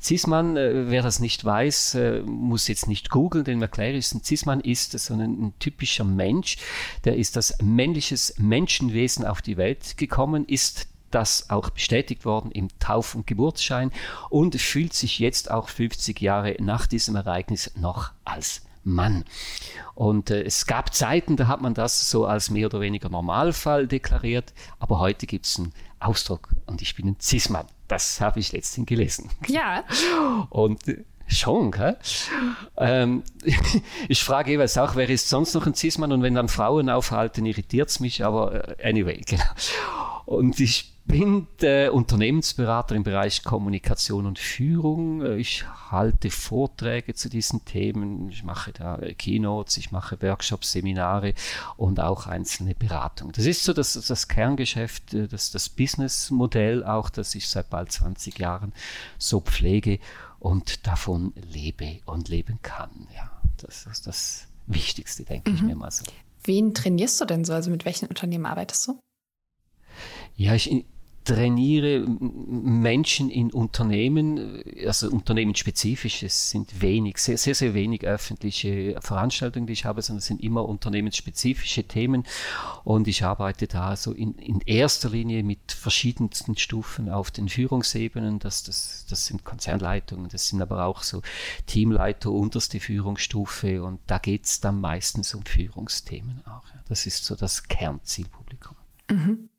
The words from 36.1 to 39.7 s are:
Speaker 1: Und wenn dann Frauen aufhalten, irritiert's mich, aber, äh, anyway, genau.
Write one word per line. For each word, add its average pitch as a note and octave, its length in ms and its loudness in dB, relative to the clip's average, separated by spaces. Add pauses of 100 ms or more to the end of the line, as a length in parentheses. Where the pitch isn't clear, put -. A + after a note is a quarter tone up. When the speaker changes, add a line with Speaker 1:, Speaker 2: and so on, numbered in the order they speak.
Speaker 1:
Und B2+ 120 4
wenn B2+ 100 4
dann A#2+ 160 2
Frauen C3 400 4
aufhalten, A2+ 560 2
irritiert's A2 540 0
mich, A#2+ 260 0
aber, G#2 540 0
äh, - 100 0
anyway, G#2 380 2
genau. - 160 2 (840)